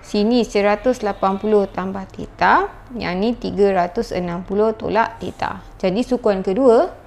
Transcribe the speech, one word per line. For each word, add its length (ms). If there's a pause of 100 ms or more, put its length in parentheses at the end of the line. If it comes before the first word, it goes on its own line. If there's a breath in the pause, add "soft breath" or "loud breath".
sini 400
seratus 640
lapan 320
puluh 320
tambah 400
theta, 640 (240)
yang 240
ni 160
tiga 340
ratus 400
enam 300
puluh 320
tolak 480
theta. 400 (160)
Jadi, 240
sukuan 400
kedua 480 (180)